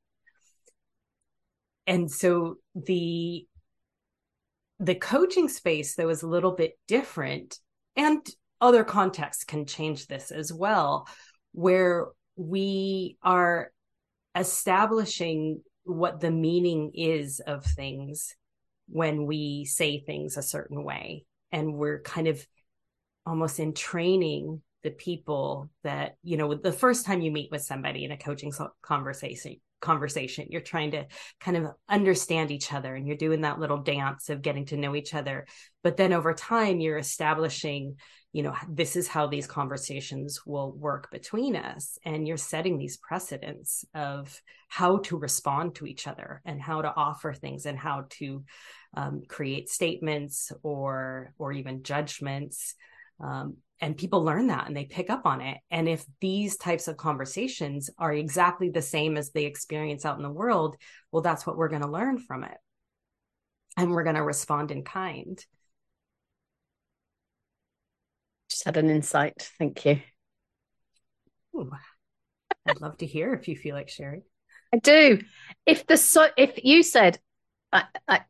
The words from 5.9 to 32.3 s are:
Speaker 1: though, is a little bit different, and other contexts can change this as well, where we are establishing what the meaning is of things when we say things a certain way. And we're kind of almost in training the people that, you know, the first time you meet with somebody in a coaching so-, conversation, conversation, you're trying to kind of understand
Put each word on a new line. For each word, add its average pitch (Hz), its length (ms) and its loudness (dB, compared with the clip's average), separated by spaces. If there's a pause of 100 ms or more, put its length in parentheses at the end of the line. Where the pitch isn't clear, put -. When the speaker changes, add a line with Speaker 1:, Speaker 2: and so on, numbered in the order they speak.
Speaker 1:
though, 165 140 0
is 160 140 0
a 165 40 -6
little 175 260 2
bit 165 340 -2
different, 151 720 -2 (360)
and 302 300 4 (360)
other 240 220 8
contexts 185 600 0
can 151 220 -6
change 151 420 -6
this - 240 -10
as 156 220 -8
well, 165 540 2 (440)
where 180 560 4 (280)
we 190 840 -2
are 180 500 4 (640)
establishing 180 1300 0 (220)
what 170 360 -2
the 165 120 0
meaning 165 640 2
is 156 460 -2
of 143 260 -8
things 139 720 -6 (520)
when 156 380 0
we 147 400 -4
say 147 340 0
things 147 380 -8
a 143 60 -6
certain 147 400 -8
way. 147 420 -10 (260)
And 156 220 -2
we're 147 280 -4
kind 160 260 -2
of 143 180 -2 (800)
almost 160 340 -2
in 156 140 -2
training 160 880 0 (220)
the 151 80 -4
people 143 800 -6 (140)
that, 143 400 -6
you 165 140 -2
know, 151 160 0
the 156 180 0
first 247 340 2
time 190 160 0
you 160 100 0
meet 151 200 -6
with 147 120 -6
somebody 139 420 -8
in 139 60 -10
a 143 60 -8
coaching 143 340 -8
so-, 143 200 -10 (100)
conversation, 135 760 -6 (240)
conversation, 147 680 -2
you're 165 120 -6
trying 151 300 -4
to 143 140 -6 (340)
kind 175 180 -2
of 156 100 -2 (220)
understand 185 600 2